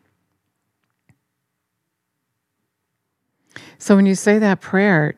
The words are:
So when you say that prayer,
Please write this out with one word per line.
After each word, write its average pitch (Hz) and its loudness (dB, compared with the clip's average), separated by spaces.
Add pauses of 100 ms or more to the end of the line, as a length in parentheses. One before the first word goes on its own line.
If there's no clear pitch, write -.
(3750)
So - 0
when 196 4
you 190 0
say 208 0
that 202 0
prayer, 190 -2